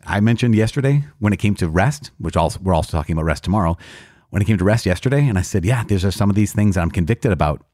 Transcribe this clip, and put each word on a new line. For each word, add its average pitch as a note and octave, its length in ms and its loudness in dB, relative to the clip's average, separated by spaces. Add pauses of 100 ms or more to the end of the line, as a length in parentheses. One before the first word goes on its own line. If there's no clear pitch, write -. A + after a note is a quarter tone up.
I F#2+ 140 -2
mentioned A#2 340 2
yesterday C3+ 520 0 (120)
when G#2 160 0
it F#2+ 60 -2
came G#2 160 0
to F#2 120 -2
rest, F#2 520 0
which E2 180 -4
also, D#2+ 240 0
we're F#2 140 0
also D#2 200 -2
talking D2+ 180 -4
about D#2+ 120 -2
rest D#2 180 -2
tomorrow. F2+ 320 0 (540)
When G2 120 -2
it G2 40 0
came G#2+ 140 2
to F2+ 40 0
rest G#2 220 2
yesterday, C3+ 420 0
and G#2+ 100 0
I F2+ 40 2
said, F2 240 -2
"Yeah, A2+ 180 0
these G2 220 0
are G2 60 0
some G2+ 180 0
of G2+ 60 0
these G#2 180 0
things G#2 220 2
that F#2 60 0
I'm E2 100 -2
convicted G#2 400 0
about." D2+ 420 -2